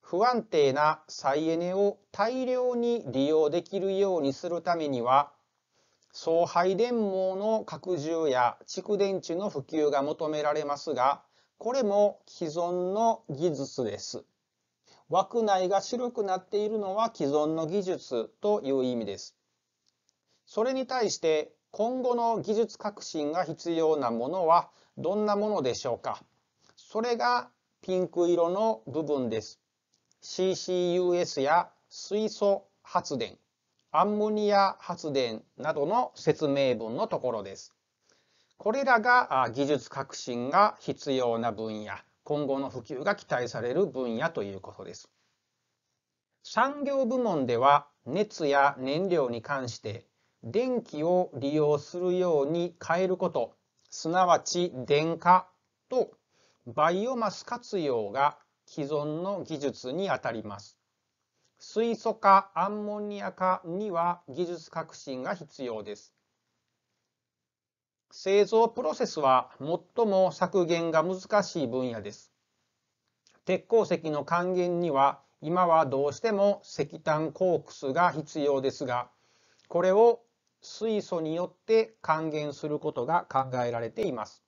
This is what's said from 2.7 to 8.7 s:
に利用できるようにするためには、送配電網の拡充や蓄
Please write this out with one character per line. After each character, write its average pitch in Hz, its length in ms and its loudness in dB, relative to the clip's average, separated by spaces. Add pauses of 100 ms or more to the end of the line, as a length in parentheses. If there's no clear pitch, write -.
に 240 320 0
利 135 220 0
用 156 200 4
で 165 140 0
き 190 160 -6
る 190 180 -2
よ 196 220 2
う 151 40 0
に 139 100 0
す 180 160 -8
る 170 140 -4
た 175 120 0
め 160 140 -2
に 131 120 -2
は、 131 300 4 (800)
送 170 340 2
配 180 320 2
電 240 200 0
網 190 400 -2
の 214 280 -2
拡 165 340 -6
充 160 300 -2
や 123 380 2
蓄 202 300 -4